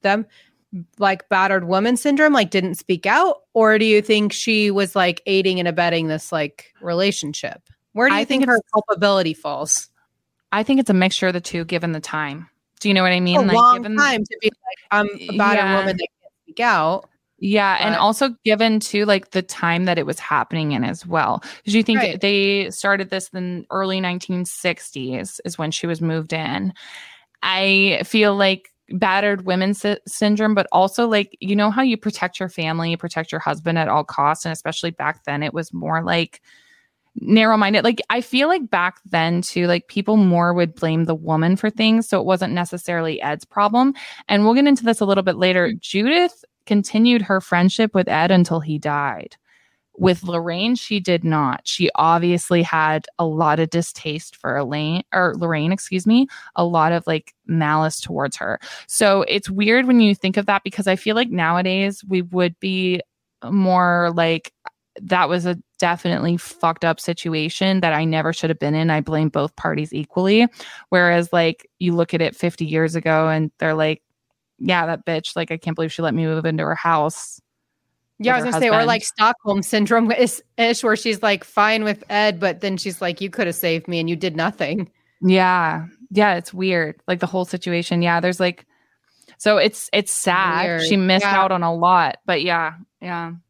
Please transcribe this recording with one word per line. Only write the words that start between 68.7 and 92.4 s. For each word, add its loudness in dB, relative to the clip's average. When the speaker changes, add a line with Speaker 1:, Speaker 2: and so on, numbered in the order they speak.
Speaker 2:
in. 2
I 0
blame 0
both -2
parties -4
equally." 2
Whereas, 2
like, 0
you 0
look 0
at 0
it -2
fifty -4
years -2
ago 0
and 0
they're -2
like, -2
"Yeah, 0
that -6
bitch, -6
like, -6
I -6
can't -6
believe -4
she -10
let -2
me 0
move -2
into -2
her -2
house." -2
Speaker 1:
Yeah, 2
I 0
Speaker 2:
with -2
Speaker 1:
was -2
Speaker 2:
her 0
Speaker 1:
gonna 2
say, 2
or, 4
Speaker 2:
husband. 4
Speaker 1:
like, 0
Stockholm 0
syndrome 2
is, 0
ish, 0
where 4
she's, -4
like, 0
fine 2
with -4
Ed, 0
but -2
then -2
she's -8
like, -4
"You -6
could -2
have -4
saved -2
me -4
and -2
you -2
did -4
nothing." -4
Speaker 2:
Yeah. 2
Yeah, 4
it's -8
weird. -2
Like, -2
the -2
whole -2
situation. -2
Yeah, 2
there's, -2
like, -2
so 2
it's, 0
it's 0
sad. 0
Speaker 1:
Weird. -2
Speaker 2:
She 2
missed 2
Speaker 1:
Yeah. 2
Speaker 2:
out 4
on 0
a 0
lot, 4
but 0